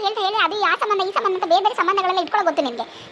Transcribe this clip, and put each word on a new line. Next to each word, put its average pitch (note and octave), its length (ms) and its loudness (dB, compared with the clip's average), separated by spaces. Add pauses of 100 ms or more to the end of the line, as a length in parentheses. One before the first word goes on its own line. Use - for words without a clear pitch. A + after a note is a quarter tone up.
ಹೇಳ್ದೆ G#4+ 200 -2
ಹೇಳಿ G#4 200 0
ಅದು E4 100 0 (160)
ಆ F4+ 100 2
ಸಂಬಂಧ G#4 280 0
ಈ - 20 -8
ಸಂಬಂಧ F#4+ 240 0
ಅಂತ F#4+ 160 -2
ಬೇರೆ F#4+ 140 6
ಬೇರೆ A4+ 100 0
ಸಂಬಂಧಗಳೆಲ್ಲ F#4 480 0
ಇಟ್ಕೊಳಕ್ G4 260 0
ಗೊತ್ತು D#4 180 0
ನಿನ್ಗೆ. A#3 180 -6 (260)